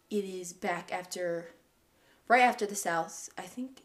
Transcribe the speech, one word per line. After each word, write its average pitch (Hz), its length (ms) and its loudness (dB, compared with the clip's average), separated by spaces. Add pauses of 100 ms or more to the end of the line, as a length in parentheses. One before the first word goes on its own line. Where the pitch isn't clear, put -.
it 202 160 0
is 185 280 -8
back 180 400 -4
after, 180 580 -4 (800)
right 247 140 8
after 220 220 4
the 202 120 -2
South. 165 600 -2
I - 60 -10
think, 247 420 -12